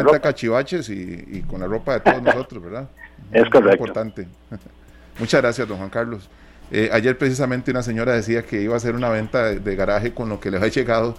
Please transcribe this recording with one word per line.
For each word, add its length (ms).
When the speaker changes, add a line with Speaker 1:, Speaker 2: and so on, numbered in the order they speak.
Speaker 1:
venta 80
de 80
Speaker 2:
ropa. 100
Speaker 1:
cachivaches 600
y, 420
y 160
con 140
la 60
ropa 280
de 60
todos 200
Speaker 2:
<laughs> 20
Speaker 1:
nosotros, 400
¿verdad? 260
Speaker 2:
Es 100
Speaker 1:
Muy 80
Speaker 2:
correcto. 280
Speaker 1:
importante. 500
<laughs> 100
Muchas 220
gracias, 260
don 100
Juan 120
Carlos. 400
Eh, 200
ayer 240
precisamente 540
una 120
señora 300
decía 300
que 180
iba 140
a 20
hacer 180
una 140
venta 360
de, 140
de 160
garaje 380
con 160
lo 100
que 120
le 60
había 120
llegado 500